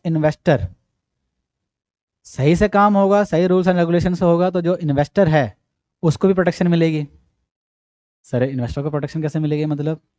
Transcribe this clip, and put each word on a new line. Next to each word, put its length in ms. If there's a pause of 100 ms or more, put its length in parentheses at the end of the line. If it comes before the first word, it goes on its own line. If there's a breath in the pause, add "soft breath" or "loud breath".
investor, 580 (1600)
सही 280
से 120
काम 300
होगा, 260
सही 240
rules 200
and 120
regulations 400
से 60
होगा, 240
तो 120
जो 140
इन्वेस्टर 520
है 300 (460)
उसको 240
भी 60
प्रोटेक्शन 340
मिलेगी। 400 (1160)
सर, 200
इन्वेस्टर 380
को 80
प्रोटेक्शन 320
कैसे 180
मिलेगी? 260
मतलब 340 (200)